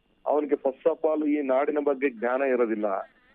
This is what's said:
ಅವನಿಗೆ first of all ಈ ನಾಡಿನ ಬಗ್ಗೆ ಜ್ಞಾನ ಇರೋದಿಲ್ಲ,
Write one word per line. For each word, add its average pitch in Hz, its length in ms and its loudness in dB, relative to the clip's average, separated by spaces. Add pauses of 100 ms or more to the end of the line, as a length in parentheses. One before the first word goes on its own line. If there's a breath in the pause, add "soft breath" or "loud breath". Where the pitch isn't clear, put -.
(260)
ಅವನಿಗೆ 143 300 0
first 139 360 0
of 151 100 -4
all 156 280 0
ಈ 147 120 0
ನಾಡಿನ 139 380 0
ಬಗ್ಗೆ 143 300 0
ಜ್ಞಾನ 120 320 -2
ಇರೋದಿಲ್ಲ, 110 600 0 (340 soft breath)